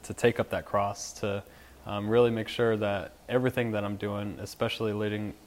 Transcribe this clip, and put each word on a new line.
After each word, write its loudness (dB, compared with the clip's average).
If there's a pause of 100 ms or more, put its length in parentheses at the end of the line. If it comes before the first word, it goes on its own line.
to -8
take 4
up 0
that -4
cross, -2
to, -2 (420)
um, -4
really 8
make -2
sure 2
that -2 (180)
everything 2
that 0
I'm -4
doing, -4
especially -2
leading -2 (120)